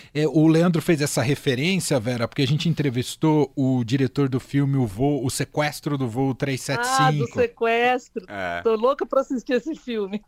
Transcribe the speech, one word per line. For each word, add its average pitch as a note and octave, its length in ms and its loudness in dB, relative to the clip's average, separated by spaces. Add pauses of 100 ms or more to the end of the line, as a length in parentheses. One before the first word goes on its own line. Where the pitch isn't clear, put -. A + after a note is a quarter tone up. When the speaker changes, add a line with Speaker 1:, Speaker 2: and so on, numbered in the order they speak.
(160)
Speaker 1:
É, D3+ 120 2
o D#3 200 4
Leandro E3 340 4
fez E3 180 2
essa C#3+ 220 -2
referência, C#3+ 800 0
Vera, A#2 280 -2
porque - 140 -6
a C3+ 60 2
gente D3+ 200 0
entrevistou D3 880 0
o C3 280 2
diretor C3 440 0
do B2+ 120 -2
filme C#3 380 0
O B2+ 100 2
Voo, B2+ 360 0
O C3 60 -2
Sequestro D3 680 -4
do C3 140 -2
Voo C3 240 0
três C3+ 280 -4
sete A#3+ 260 -2
cinco. C4 160 2
Speaker 2:
Ah, C4 80 4
do A#3 160 -2
Sequestro. A#3 1000 -2
Speaker 3:
É. F2+ 360 -4
Speaker 2:
Tô A3 120 2
louca A#3 300 0
pra C4+ 160 0
assistir C4 320 -4
esse B3 220 -2
filme. G#3 520 -6